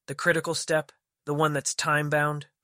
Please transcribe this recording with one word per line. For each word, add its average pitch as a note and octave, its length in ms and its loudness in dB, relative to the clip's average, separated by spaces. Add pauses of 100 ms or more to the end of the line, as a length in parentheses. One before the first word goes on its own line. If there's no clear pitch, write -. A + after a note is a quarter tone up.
The C#3 80 -8
critical D#3+ 400 0
step, D#3 380 -2 (340)
the D3 80 -2
one D#3 180 2
that's C#3 220 -2
time-bound D3 720 0 (180)